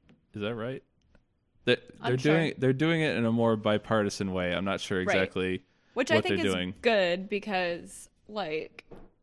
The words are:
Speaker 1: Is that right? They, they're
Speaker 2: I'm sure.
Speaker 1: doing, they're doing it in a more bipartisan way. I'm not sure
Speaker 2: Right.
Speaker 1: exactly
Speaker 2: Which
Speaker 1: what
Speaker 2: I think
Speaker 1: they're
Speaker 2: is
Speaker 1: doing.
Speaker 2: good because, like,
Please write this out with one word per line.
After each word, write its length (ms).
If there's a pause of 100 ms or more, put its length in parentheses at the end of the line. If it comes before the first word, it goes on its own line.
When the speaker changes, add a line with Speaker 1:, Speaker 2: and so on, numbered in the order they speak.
(340)
Speaker 1:
Is 60
that 140
right? 280 (840)
They, 100
they're 100 (160)
Speaker 2:
I'm 180
sure. 180
Speaker 1:
doing, 220
they're 140
doing 300
it 140
in 100
a 60
more 240
bipartisan 760
way. 220
I'm 100
not 160
sure 180
Speaker 2:
Right. 100
Speaker 1:
exactly 560 (300)
Speaker 2:
Which 160
Speaker 1:
what 80
Speaker 2:
I 40
think 180
Speaker 1:
they're 60
Speaker 2:
is 80
Speaker 1:
doing. 260
Speaker 2:
good 480
because, 800 (200)
like, 560 (380)